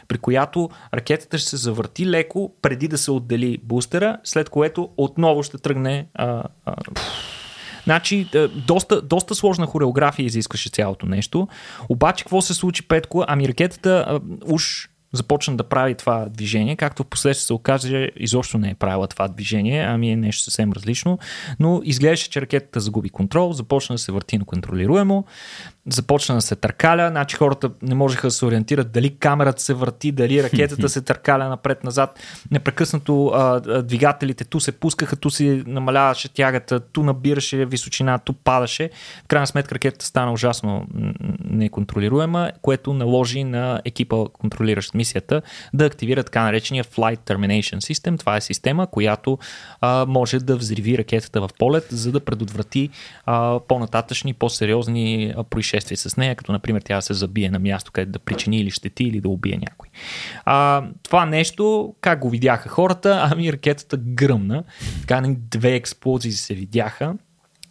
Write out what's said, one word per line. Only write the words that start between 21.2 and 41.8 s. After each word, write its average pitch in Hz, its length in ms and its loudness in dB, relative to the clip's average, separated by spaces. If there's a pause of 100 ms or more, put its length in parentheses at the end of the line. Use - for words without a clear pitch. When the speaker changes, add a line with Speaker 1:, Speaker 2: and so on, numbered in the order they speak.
Speaker 1:
но 165 240 4
изглеждаше, 151 460 2
че 139 120 -4
ракетата 135 380 -2
загуби 101 300 -2
контрол, 180 440 0
започна 135 420 -2
да 113 40 -4
се - 120 -6
върти 98 260 -2
неконтролируемо, 131 880 2 (640)
започна 135 480 0
да 113 60 2
се - 140 -2
търкаля, 170 540 2
значи 143 260 -2
хората 135 340 2 (120)
не 131 140 0
можеха 135 320 2
да 120 40 0
се 127 140 0
ориентират 117 460 2
дали 120 200 2
камерата 143 500 2
се 143 120 0
върти, 127 380 -2
дали 135 320 4
ракетата 139 460 2
Speaker 2:
<laughs> - 0 -
Speaker 1:
се 135 120 -4
търкаля 135 480 0
напред-назад, 131 720 -2 (320)
непрекъснато, 143 760 2
а, 127 120 4 (280)
а, 123 140 2
двигателите 131 640 2
ту 160 160 -4
се 139 120 -2
пускаха, - 440 -2
ту 147 140 0
се 139 380 2
намаляваше 131 640 2
тягата, 127 520 0
ту 151 220 -2
набираше 135 640 0
височина, 127 520 -2
ту - 160 -4
падаше. 127 560 0 (340)
В - 40 -20
крайна 143 200 4
сметка 143 280 -2
ракетата - 300 -2
стана 123 280 0
ужасно, 113 600 -2
м, 104 180 -4 (320)
неконтролируема, 110 1080 0 (100)